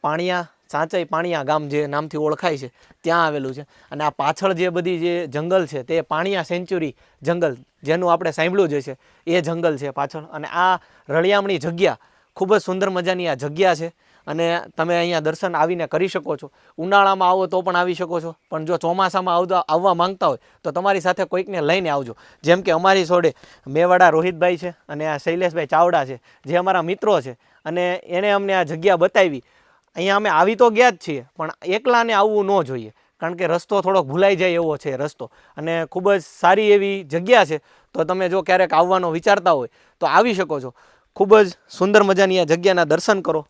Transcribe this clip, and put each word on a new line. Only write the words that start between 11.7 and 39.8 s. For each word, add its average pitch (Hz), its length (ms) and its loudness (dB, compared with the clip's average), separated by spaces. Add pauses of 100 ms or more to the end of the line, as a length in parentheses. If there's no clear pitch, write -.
ખૂબ 196 200 2
જ 196 60 0
સુંદર 190 280 -2
મજાની 180 380 -4
આ 143 60 -2
જગ્યા 151 400 0
છે. 165 200 -8 (320)
અને 170 340 -2 (160)
તમે 170 220 0
અહીંયા 170 220 -2
દર્શન 160 360 -4
આવીને 165 300 0
કરી 170 220 -2
શકો 165 280 -6
છો. 139 160 -18 (260)
ઉનાળામાં 190 500 2
આવો 185 180 2
તો 185 160 -2
પણ 180 140 -2
આવી 180 180 0
શકો 170 260 -4
છો, 160 160 -12 (140)
પણ 156 140 -6
જો 170 120 -2
ચોમાસામાં 185 580 -2
આવતા, 180 240 0
આવવા 175 360 2
માંગતા 180 320 0
હોય 131 120 0 (260)
તો 160 60 -4
તમારી 190 300 0
સાથે 180 240 -2
કોઈકને 185 360 -4
લઈને 165 280 0
આવજો. 139 280 -4 (260)
જેમ 175 200 2
કે 175 80 -2
અમારી 185 340 4
જોડે 170 300 2 (320)
મેવાડા 175 420 4
રોહિતભાઈ 170 480 2
છે 170 180 -10 (140)
અને 151 180 -8
આ 151 100 -4
શૈલેષભાઈ 165 500 -2
ચાવડા 165 380 2
છે, 127 180 -12 (240)
જે 156 100 -2
અમારા 180 260 0
મિત્રો 180 380 0
છે 123 180 -12 (260)
અને 180 300 -2
એણે 185 360 -2
અમને 196 240 0
આ 185 80 2
જગ્યા 170 340 0
બતાવી. 170 460 2 (520)
અહીંયા 196 220 0
અમે 208 120 0
આવી 185 260 4
તો 240 160 4
ગયા 233 200 4
જ 185 60 -10 (120)
છીએ, 135 180 -6 (100)
પણ 160 140 -6 (120)
એકલાને 233 500 0
આવવું 208 340 2
ન 196 160 2
જોઈએ, 120 320 -8 (260)
કારણ 170 140 -6
કે 175 120 -4
રસ્તો 175 340 0
થોડોક 185 260 0
ભૂલાઈ 185 300 2
જાય 180 140 0
એવો 165 260 -2
છે 135 200 -8
રસ્તો. 135 340 -8 (260)
અને 165 280 -4
ખૂબ 185 280 -2
જ 190 80 2
સારી 196 500 2
એવી 196 340 2
જગ્યા 180 400 2
છે, 151 140 -4 (340)
તો 165 120 -2
તમે 185 240 -2
જો 185 140 0
ક્યારેક 180 320 2
આવવાનો 180 360 2
વિચારતા 180 400 2
હોય 131 180 0 (320)